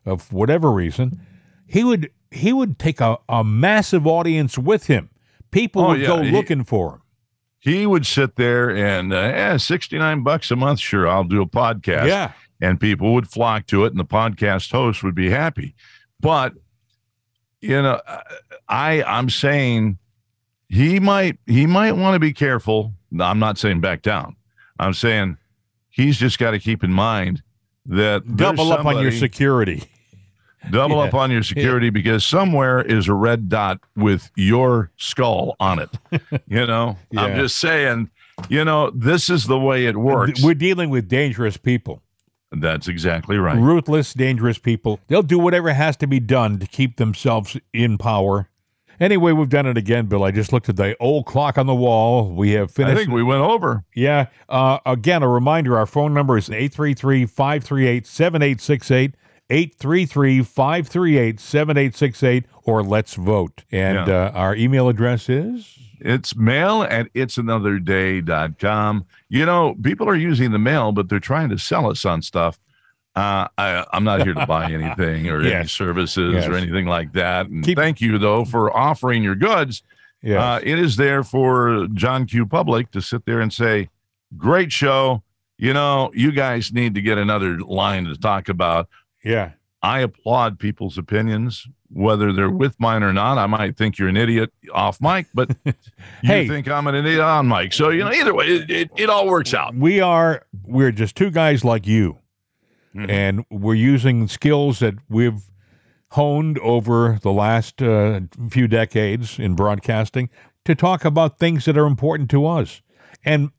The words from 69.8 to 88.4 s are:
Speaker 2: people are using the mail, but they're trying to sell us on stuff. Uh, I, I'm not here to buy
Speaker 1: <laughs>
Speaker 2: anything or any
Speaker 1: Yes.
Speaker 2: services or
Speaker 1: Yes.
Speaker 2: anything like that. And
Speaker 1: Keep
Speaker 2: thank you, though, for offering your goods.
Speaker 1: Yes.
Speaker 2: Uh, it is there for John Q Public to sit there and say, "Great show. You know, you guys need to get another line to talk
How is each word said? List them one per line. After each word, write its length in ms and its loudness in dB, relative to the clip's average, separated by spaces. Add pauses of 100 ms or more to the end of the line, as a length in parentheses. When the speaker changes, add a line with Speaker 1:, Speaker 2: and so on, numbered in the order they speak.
Speaker 2:
people 260 -2
are 80 2
using 340 2
the 80 2
mail, 340 2
but 160 -2
they're 120 -2
trying 300 -2
to 80 -4
sell 320 -2
us 140 -6
on 180 -2
stuff. 360 -2 (560)
Uh, 320 -2 (100)
I, 360 -2
I'm 120 -2
not 200 0
here 100 -2
to 120 -4
buy 180 -2
Speaker 1:
<laughs> 80 -4
Speaker 2:
anything 560 -4
or 140 -2
any 80 2
Speaker 1:
Yes. 200 -2
Speaker 2:
services 640 -2 (120)
or 60 -2
Speaker 1:
Yes. 100 -2
Speaker 2:
anything 240 -4
like 260 -4
that. 340 -2
And 180 -8
Speaker 1:
Keep 140 0
Speaker 2:
thank 220 0
you, 180 0
though, 260 2
for 320 0
offering 460 0
your 140 0
goods. 460 -2 (400)
Speaker 1:
Yes. 180 0
Speaker 2:
Uh, 240 0
it 140 -2
is 180 0
there 260 2
for 720 2
John 320 0
Q 200 0
Public 460 0
to 80 -6
sit 240 -8
there 160 -2
and 120 -2
say, 360 0 (480)
"Great 360 0
show. 500 0 (340)
You 160 -2
know, 420 0
you 180 2
guys 400 -2
need 240 -2
to 60 -4
get 140 0
another 440 -2
line 460 -4
to 100 -8
talk 320 -2